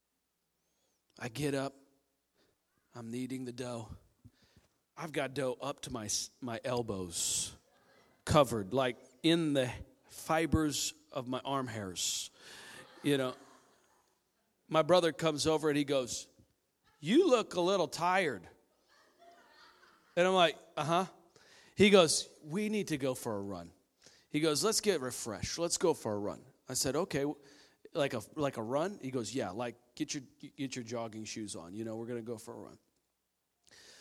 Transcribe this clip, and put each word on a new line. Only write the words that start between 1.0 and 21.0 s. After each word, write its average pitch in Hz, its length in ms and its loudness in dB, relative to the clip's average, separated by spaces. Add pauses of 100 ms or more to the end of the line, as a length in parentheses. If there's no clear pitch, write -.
I 127 100 -8
get 135 260 -2
up. - 200 -2 (1200)
I'm 117 140 -12
kneading 127 340 -6
the 123 80 -8
dough. 120 360 -8 (1080)
I've 160 160 -10
got 135 220 -4
dough 131 260 -2
up 139 220 -8
to 135 100 -10
my 110 140 -6
s-, - 240 -4 (100)
my 117 240 -6
elbows, 107 880 -2 (720)
covered, 117 480 4
like, 127 240 0 (260)
in 165 300 4
the 131 160 2 (400)
fibers 160 840 0 (180)
of 127 160 -6
my 127 160 -4
arm 135 220 -2
hairs. 104 640 -6 (720)
You 143 160 2
know, 127 160 -2 (1400)
my 160 100 4
brother 165 320 4
comes 147 340 0
over 156 220 2
and 143 80 2
he 147 80 2
goes, 135 420 -2 (760)
"You 269 280 6
look 233 260 4
a 175 60 0
little 175 280 4
tired." 165 600 0 (1700)
And 175 100 6
I'm 185 60 4
like, 175 240 6 (180)
"Uh-huh." 165 300 2 (680)